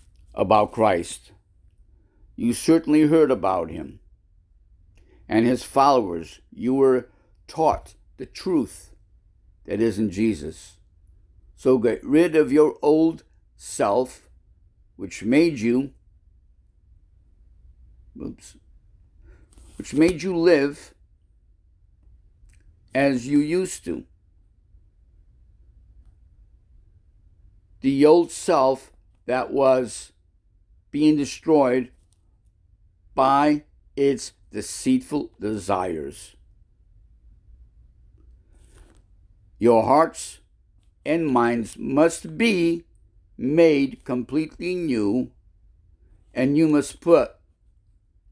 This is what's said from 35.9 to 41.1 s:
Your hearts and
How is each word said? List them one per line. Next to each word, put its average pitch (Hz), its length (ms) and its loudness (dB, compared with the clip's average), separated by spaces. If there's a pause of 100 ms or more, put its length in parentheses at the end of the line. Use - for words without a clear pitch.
Your 113 260 4
hearts 151 560 0 (640)
and 160 200 -2